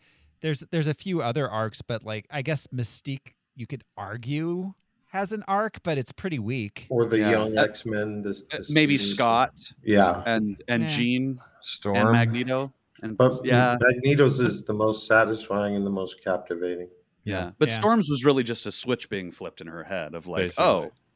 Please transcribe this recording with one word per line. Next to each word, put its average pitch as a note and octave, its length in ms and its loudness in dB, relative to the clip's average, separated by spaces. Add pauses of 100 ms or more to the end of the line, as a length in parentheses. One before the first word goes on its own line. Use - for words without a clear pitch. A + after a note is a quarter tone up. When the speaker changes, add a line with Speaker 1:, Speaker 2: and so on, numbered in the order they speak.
(400)
Speaker 1:
there's, D#3 300 -4
there's D#3+ 160 0
a D3+ 80 0
few F3 280 -4
other B2 260 -2
arcs, A2 340 -4
but, A#2 220 -8
like, G#2+ 260 -8
I D3 120 -6
guess D3+ 260 -4
Mystique, - 640 -8 (220)
you A2+ 120 -14
could - 160 -12 (140)
argue, D3 760 -6 (340)
has G3 240 -4
an G#3+ 160 -6
arc, G3+ 340 -2
but D#3 140 -2
it's C3 160 -6
pretty E3+ 260 -6
weak. A2 520 -6
Speaker 2:
Or A#2 160 2
the A2+ 120 4
Speaker 3:
Yeah. G#2+ 120 4
Speaker 2:
young A2 280 2
Speaker 3:
Uh, - 40 6
Speaker 2:
X-Men. G#2 600 -2
This, G2+ 200 -6 (100)
Speaker 3:
uh, D3 60 -6
Speaker 2:
this A#2+ 120 -8
Speaker 3:
maybe D3 280 4
Speaker 2:
season. G2+ 180 0
Speaker 3:
Scott. A#2+ 360 4 (300)
Speaker 2:
Yeah. F#2+ 440 4
Speaker 3:
And, G#2+ 420 -2
and A#2 160 0
Speaker 1:
Yeah. - 40 -2
Speaker 3:
Jean. B2+ 520 0 (220)
Speaker 4:
Storm. - 340 -2
Speaker 3:
And A2 160 6
Magneto. B2 600 2 (300)
And A2 140 -8
Speaker 2:
But B2+ 160 6 (120)
Speaker 3:
yeah. B2 360 4
Speaker 2:
Magneto's B2+ 600 4
is G#2 240 0
the G#2+ 100 -4
most A2 320 0
satisfying G#2+ 680 2
and G2+ 100 -2
the G2 40 -2
most F#2+ 320 -6
captivating. F2 680 -4 (360)
Speaker 3:
Yeah. F#2 340 -6
But D3+ 120 2
Speaker 1:
Yeah. A2+ 60 0
Speaker 3:
Storm's G#3 320 2
was C3 160 0
really C3+ 180 6
just A#2 240 -6
a G2+ 60 -6
switch - 360 -4
being F#2 240 -8
flipped - 280 -14
in E2 60 -14
her E2 180 -12
head E2 300 -8
of, E2 120 -12
like, F2+ 220 -2
Speaker 4:
Basically. D3 160 0
Speaker 3:
"Oh, F2+ 280 2 (240)